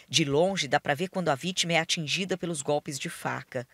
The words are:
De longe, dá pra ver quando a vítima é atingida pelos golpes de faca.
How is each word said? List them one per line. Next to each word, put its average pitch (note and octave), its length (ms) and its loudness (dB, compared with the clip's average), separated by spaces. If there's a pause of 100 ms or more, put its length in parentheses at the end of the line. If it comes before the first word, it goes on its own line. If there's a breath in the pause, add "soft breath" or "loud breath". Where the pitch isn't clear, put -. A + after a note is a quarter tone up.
De D3 160 4
longe, D#3 420 2
dá C#3+ 120 4
pra C#3+ 160 0
ver F3 120 -2
quando F3+ 220 -2
a C#3 60 4
vítima E3+ 380 -2
é D#3+ 60 4
atingida E3 560 -2
pelos E3+ 280 -4
golpes D3 340 -2
de E3+ 120 -6
faca. B2+ 640 -6